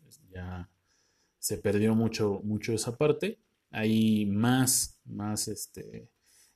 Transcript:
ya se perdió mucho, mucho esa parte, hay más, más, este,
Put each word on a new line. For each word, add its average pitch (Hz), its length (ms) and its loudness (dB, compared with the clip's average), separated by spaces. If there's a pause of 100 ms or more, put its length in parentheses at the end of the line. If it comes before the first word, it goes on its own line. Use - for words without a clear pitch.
(320)
ya 90 380 -10 (720)
se - 180 -4
perdió 107 380 2
mucho, 110 480 2
mucho 104 280 -2
esa 117 260 -2
parte, 151 420 0 (320)
hay 110 560 2
más, 120 800 0
más, 104 420 -6
este, 107 600 -12 (480)